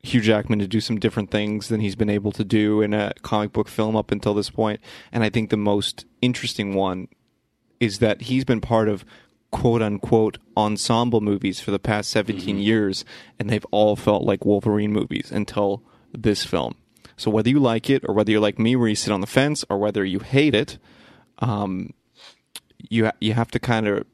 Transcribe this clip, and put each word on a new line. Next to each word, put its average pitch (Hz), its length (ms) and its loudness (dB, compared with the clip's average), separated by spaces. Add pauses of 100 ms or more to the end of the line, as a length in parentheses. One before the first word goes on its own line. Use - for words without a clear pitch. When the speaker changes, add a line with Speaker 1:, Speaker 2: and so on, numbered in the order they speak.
Speaker 1:
Hugh 120 200 0
Jackman 107 380 2
to 101 80 0
do 107 120 0
some 110 180 -4
different 104 320 -2
things 104 380 -4
than 110 120 0
he's 98 160 -2
been 107 120 0
able 104 240 -2
to 107 120 -4
do 107 360 2
in 104 140 0
a 104 260 -2
comic 107 320 -2
book 107 160 -2
film 110 260 -2
up 107 160 -2
until 104 220 0
this 101 160 -2
point. 107 320 -2 (320)
And 117 100 -2
I 107 60 0
think 107 220 -2
the 110 80 0
most 104 480 -2 (160)
interesting 113 520 -2
one 95 340 -2 (720)
is 101 180 -2
that 107 240 2
he's 131 240 0
been 113 160 2
part 110 260 2
of 101 160 -2 (460)
quote 117 320 2
unquote 107 560 2 (180)
ensemble 113 640 2
movies 101 400 -2
for - 100 -6
the 98 80 0
past 107 320 -2
seventeen 101 460 -2
Speaker 2:
Mm-hmm. 98 80 -2
Speaker 1:
years, 107 400 0 (340)
and 104 120 -6
they've 107 200 -2
all 107 260 4
felt 104 260 2
like 98 240 0
Wolverine 104 460 2
movies - 380 -2
until 101 520 -2 (300)
this 110 320 0
film. 73 300 -4 (420)
So - 140 -2
whether 110 200 2
you 143 100 4
like 113 300 0
it, 135 180 4
or 101 60 0
whether 107 160 4
you're 107 100 6
like 104 180 0
me 113 180 2
where 120 120 2
you 107 60 2
sit - 180 -2
on 104 80 0
the 104 60 -4
fence, 143 440 0
or 101 80 0
whether 104 260 0
you 95 160 -2
hate 139 340 2
it, 113 240 -2 (600)
um, 101 540 -4 (960)
you 110 180 2
ha-, 110 140 0
you 107 140 0
have 117 180 0
to 120 60 -2
kinda 110 560 0